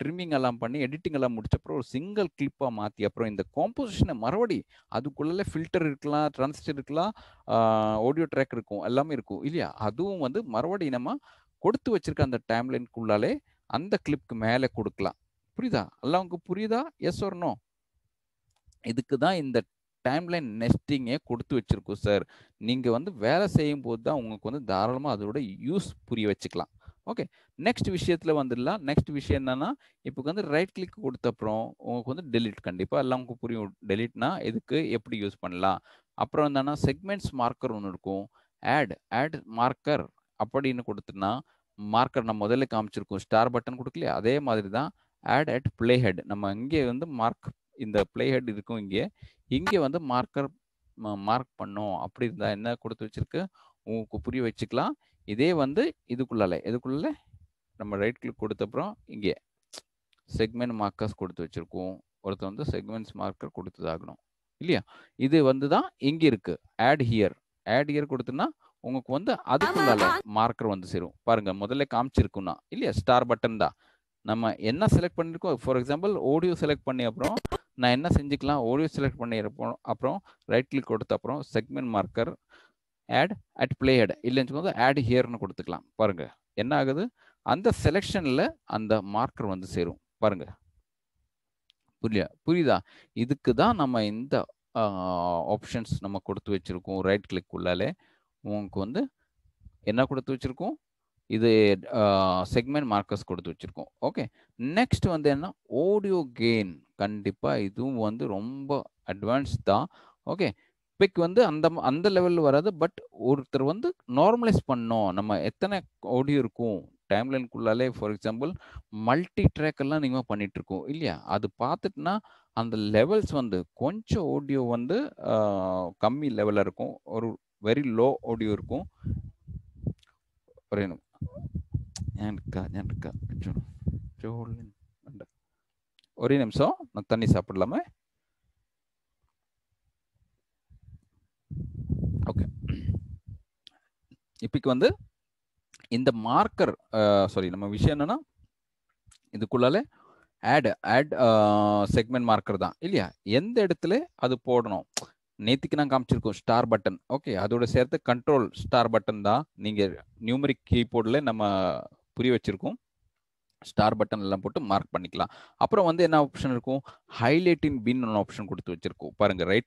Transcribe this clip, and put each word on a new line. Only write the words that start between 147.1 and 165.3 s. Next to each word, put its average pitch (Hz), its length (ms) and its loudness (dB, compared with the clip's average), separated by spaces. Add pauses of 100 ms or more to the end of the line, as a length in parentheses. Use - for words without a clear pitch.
சாரி, 92 240 -2
நம்ம 98 160 -6
விஷயம் 107 320 2
என்னன்னா 165 180 0 (1160)
இதுக்குள்ளால 123 500 2 (580)
ஆட், 120 400 4
ஆட், 139 320 2
ஆ, 123 140 4 (640)
செக்மெண்ட் 120 360 2
மார்க்கர் 104 280 2
தான் 92 220 -2
இல்லையா? 160 340 -2 (100)
எந்த 202 440 2
இடத்துல 185 340 0 (140)
அது 127 300 0
போடணும், 113 380 2 (560)
நேத்திக்கு 131 380 0
நான் 147 120 2
காமிச்சிருக்கோம் 123 420 2
ஸ்டார் 117 380 2
பட்டன். 98 300 2 (100)
ஓகே, 139 220 -4
அதோட 107 340 0
சேர்த்து 123 440 2
கண்ட்ரோல் 123 440 4
ஸ்டார் 117 380 2
பட்டன் 107 320 0
தான். 113 220 2 (100)
நீங்க 101 500 -2 (160)
நியூமெரிக் 131 500 0
கீபோர்டுல 117 500 4
நம்ம 110 300 0 (640)
புரிய 123 220 2
வச்சிருக்கோம். 110 400 -2 (840)
ஸ்டார் 110 360 2
பட்டன் 107 220 -2
எல்லாம் 98 220 -2
போட்டு 101 200 -4
மார்க் 98 380 0
பண்ணிக்கலாம். 90 320 -4 (260)